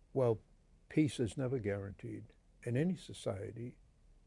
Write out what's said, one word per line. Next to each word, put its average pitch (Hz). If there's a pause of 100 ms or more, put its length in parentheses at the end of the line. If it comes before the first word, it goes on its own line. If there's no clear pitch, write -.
(140)
Well, 120 (500)
peace -
is 120
never 131
guaranteed 101 (400)
in 120
any 170
society, 107 (540)